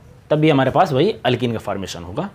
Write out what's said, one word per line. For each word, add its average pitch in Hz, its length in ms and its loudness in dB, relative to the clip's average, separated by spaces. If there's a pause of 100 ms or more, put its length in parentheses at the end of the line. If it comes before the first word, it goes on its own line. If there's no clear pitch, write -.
(300)
तब 151 80 2
भी 156 120 4
हमारे 135 200 4
पास 160 220 2
वही 170 220 2 (120)
अल्कीन 120 260 0
का 107 60 -6
फॉर्मेशन 95 440 -8
होगा। 113 320 -8